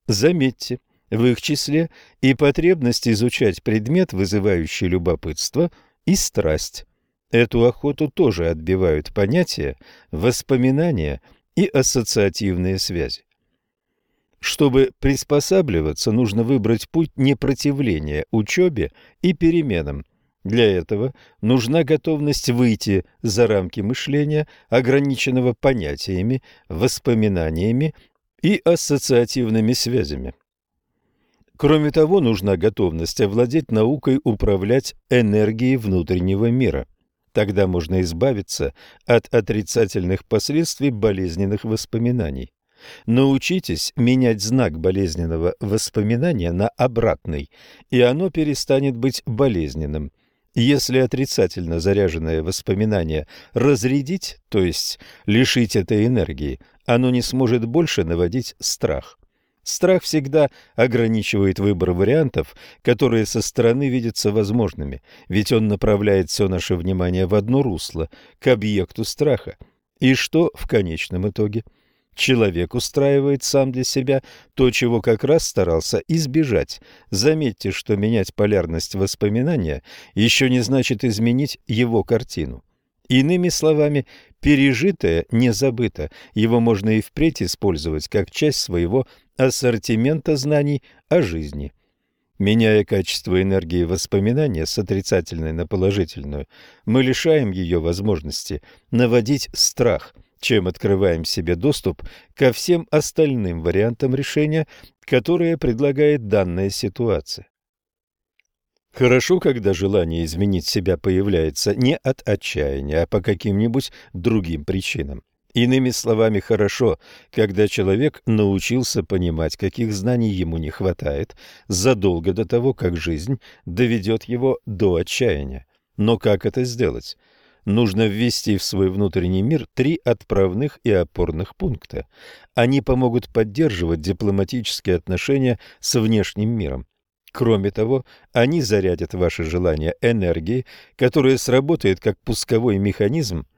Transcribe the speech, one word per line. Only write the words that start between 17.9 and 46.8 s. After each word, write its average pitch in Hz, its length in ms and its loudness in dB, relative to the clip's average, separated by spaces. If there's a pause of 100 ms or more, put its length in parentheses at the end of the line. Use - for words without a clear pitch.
учебе 113 600 0 (300)
и 180 100 2
переменам. 117 760 0 (380)
Для 110 260 4
этого 104 440 -2 (260)
нужна 131 460 2
готовность 147 640 -2
выйти 113 560 2 (160)
за 113 260 2
рамки 98 320 0
мышления, 147 680 -2 (180)
ограниченного 127 920 2
понятиями, 98 840 -2 (240)
воспоминаниями 107 1300 0 (460)
и 196 240 2
ассоциативными 120 1080 2
связями. 78 640 -4 (1200)
Кроме 151 360 2
того, 160 280 4
нужна 101 380 2
готовность 85 640 -2
овладеть 117 500 0
наукой 123 540 2
управлять 107 680 0 (160)
энергией 113 680 2
внутреннего 95 680 0
мира. 117 380 0 (460)
Тогда 101 340 2
можно 90 360 0
избавиться 90 720 -2 (320)
от - 280 0
отрицательных 104 920 0
последствий 143 640 0
болезненных 98 720 -2
воспоминаний. 110 880 -4 (540)
Научитесь 135 920 0
менять 120 460 2
знак 107 380 0
болезненного 85 800 0
воспоминания 110 920 -2
на 95 180 0
обратный, 90 800 -2 (400)